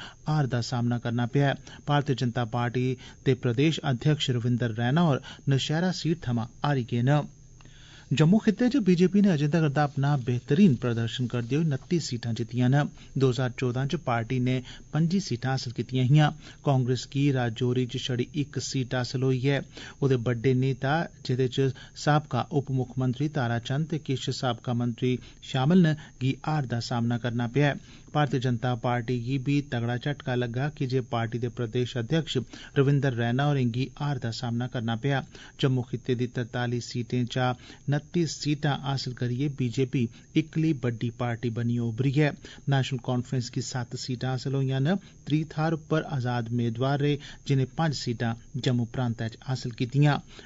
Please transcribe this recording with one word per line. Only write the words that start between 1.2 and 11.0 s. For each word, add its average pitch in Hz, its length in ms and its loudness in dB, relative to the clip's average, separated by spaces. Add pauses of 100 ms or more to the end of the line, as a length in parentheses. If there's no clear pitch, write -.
पेआ 139 220 2
ऐ। - 360 -8
भारतीय 143 300 0
जनता 123 340 -2
पार्टी 120 360 0 (360)
दे 135 160 4
प्रदेश 135 460 2
अध्यक्ष 143 460 2
रविंदर 120 460 0
रैना 139 320 4
होर 131 140 2 (240)
नौशैहरा 151 480 2
सीट - 340 -2
थमां 117 180 0 (140)
हारी 143 240 2
गे 120 180 0
न। 143 200 4 (880)
जम्मू 156 280 6
खित्ते 233 300 2
च 285 160 2
बीजेपी 185 360 6
ने 208 80 6
अजें 147 220 2
तगर 160 180 4
दा 147 140 2
अपना 139 260 0 (140)
बेहतरीन 139 540 4
प्रदर्शन 117 500 -2